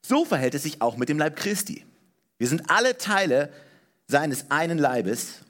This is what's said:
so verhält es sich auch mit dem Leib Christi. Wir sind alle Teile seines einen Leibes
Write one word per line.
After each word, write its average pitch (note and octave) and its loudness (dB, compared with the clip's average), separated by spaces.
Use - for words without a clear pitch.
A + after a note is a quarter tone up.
so D4 2
verhält C3 0
es C#3+ -4
sich D3+ -6
auch A#2 0
mit D#3+ -2
dem D3+ 0
Leib D3+ 0
Christi. - -6
Wir B2 -2
sind - -2
alle B3 2
Teile E3 0
seines C#3+ 0
einen E3 2
Leibes B2 -2